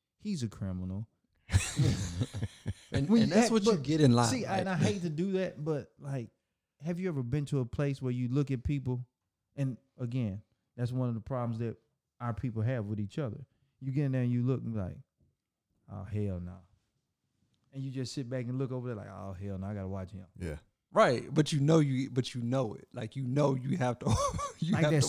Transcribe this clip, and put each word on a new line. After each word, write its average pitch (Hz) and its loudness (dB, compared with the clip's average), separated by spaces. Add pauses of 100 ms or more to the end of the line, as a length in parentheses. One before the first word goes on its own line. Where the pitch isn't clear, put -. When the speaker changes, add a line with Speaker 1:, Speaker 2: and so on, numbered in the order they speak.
(220)
Speaker 1:
He's 190 -4
a 113 -2
criminal. 92 -6 (400)
Speaker 2:
<laughs> - 2 (1400)
And, 139 2
Speaker 1:
When 220 8
Speaker 2:
and 147 4
Speaker 1:
you 170 4
Speaker 2:
that's 233 8
Speaker 1:
act-, 214 0
Speaker 2:
what 214 4
you 226 8
Speaker 1:
but 156 2
Speaker 2:
get 151 2
in 131 10
line. 117 6
Speaker 1:
see, 240 0
and 190 0
I 185 0
hate 196 2
to 175 -2
do 165 -2
that, 185 -2
but, 151 -2
like, 135 -6 (560)
have 170 -4
you 185 -2
ever 139 -2
been 139 0
to 143 0
a 127 0
place 143 -2
where 127 -2
you 123 0
look 139 2
at 123 -2
people, 127 -2 (480)
and 135 -2 (240)
again, 117 -2 (340)
that's 120 -2
one 127 0
of 117 -2
the 110 -6
problems 120 -4
that 117 -4 (440)
our 120 -2
people 113 -2
have 117 0
with 104 -4
each 104 -6
other. 127 -4 (440)
You 131 -6
get 143 0
in 131 0
there 131 2
and 120 2
you 120 2
look 123 0
and 117 -6
be 107 -4
like, - -6 (960)
"Oh, 98 -12
hell 98 -4
no." 90 -10 (1160)
And 135 -8
you 135 -6
just 127 -6
sit 131 -6
back 127 -4
and 123 -2
look 131 -4
over 127 -6
there 117 -6
like, 101 -10
"Oh, 98 -10
hell 98 -6
no, 95 -6
I 107 -4
gotta 98 -6
watch 95 -6
him." 92 -14 (120)
Speaker 3:
Yeah. 82 -6 (360)
Speaker 2:
Right, 131 4
but 147 4
you 143 0
know 160 6
you, 135 2
but 123 -2
you 127 -6
know 123 -2
it. - -16
Like, 113 -8
you 139 -6
know 139 2
you 131 -2
have 123 0
to, - -10
<laughs> 554 0
you 165 0
Speaker 1:
Like 185 4
Speaker 2:
have 151 4
Speaker 1:
that 147 6
Speaker 2:
to - 4